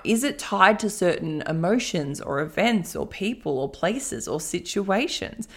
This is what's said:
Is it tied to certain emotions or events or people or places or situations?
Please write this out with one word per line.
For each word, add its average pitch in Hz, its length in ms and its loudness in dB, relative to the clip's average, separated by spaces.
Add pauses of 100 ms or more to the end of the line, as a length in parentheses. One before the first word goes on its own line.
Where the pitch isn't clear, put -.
Is 226 180 4
it - 160 -2
tied 202 400 4
to 208 100 0
certain 160 520 0
emotions 165 800 0
or 139 180 -2
events 175 560 2
or 69 100 -2
people 190 520 -4
or 139 120 -2
places 202 580 -4
or 147 120 -2
situations? 196 1160 -2